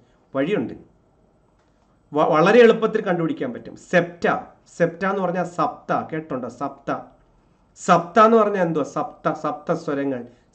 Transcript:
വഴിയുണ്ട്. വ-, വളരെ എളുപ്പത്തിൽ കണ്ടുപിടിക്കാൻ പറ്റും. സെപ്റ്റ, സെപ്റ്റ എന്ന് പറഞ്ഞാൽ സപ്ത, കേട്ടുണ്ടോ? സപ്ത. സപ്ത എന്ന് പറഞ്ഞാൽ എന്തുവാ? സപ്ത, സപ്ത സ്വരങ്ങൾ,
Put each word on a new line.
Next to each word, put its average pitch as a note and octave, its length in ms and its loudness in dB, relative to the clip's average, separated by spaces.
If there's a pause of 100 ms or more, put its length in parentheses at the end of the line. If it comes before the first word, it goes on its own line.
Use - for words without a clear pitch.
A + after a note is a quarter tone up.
(340)
വഴിയുണ്ട്. C#3+ 400 -2 (1400)
വ-, D#3 100 2
വളരെ F#3+ 360 6
എളുപ്പത്തിൽ G#3+ 400 4
കണ്ടുപിടിക്കാൻ E3 520 -2
പറ്റും. - 240 -16
സെപ്റ്റ, - 520 -2 (480)
സെപ്റ്റ E3+ 300 -2
എന്ന് G3 160 -2
പറഞ്ഞാൽ F3 220 -2
സപ്ത, - 480 -6 (200)
കേട്ടുണ്ടോ? C#3 360 -8
സപ്ത. C#3 460 -8 (800)
സപ്ത F3 440 2
എന്ന് A3+ 160 8
പറഞ്ഞാൽ G3+ 260 2
എന്തുവാ? D#3+ 220 -2
സപ്ത, - 480 -6
സപ്ത D3+ 400 -6
സ്വരങ്ങൾ, C#3 520 -4 (300)